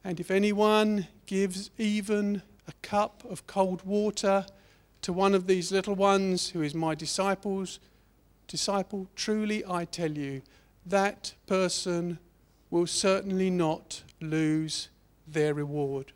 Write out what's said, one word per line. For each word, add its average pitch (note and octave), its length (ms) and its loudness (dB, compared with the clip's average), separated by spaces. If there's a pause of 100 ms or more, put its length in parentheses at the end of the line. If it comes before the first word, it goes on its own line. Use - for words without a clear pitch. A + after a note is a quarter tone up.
And F3+ 160 -6
if F3+ 100 -8
anyone G#3 760 4 (180)
gives F#3+ 500 -2
even G#3 680 -2 (260)
a - 40 -16 (100)
cup - 420 -2
of G#3 240 -12
cold F#3 340 0
water G3 640 0 (540)
to F#3 120 -6
one G3 220 4
of F#3 120 2
these F#3 260 2
little G3 220 0
ones G3 560 2
who E3 120 -4
is D3 120 -2
my D#3+ 200 0
disciples, F#3+ 840 -4 (680)
disciple, F#3+ 720 -4
truly G#3+ 500 -2
I F3 200 -2
tell D#3+ 260 -4
you, C#3 300 -6 (440)
that G3 480 0 (120)
person F3 720 0 (520)
will E3+ 160 2
certainly F#3+ 640 0
not E3 520 -2 (180)
lose D#3 680 0 (380)
their D3+ 280 0
reward. C#3+ 600 -4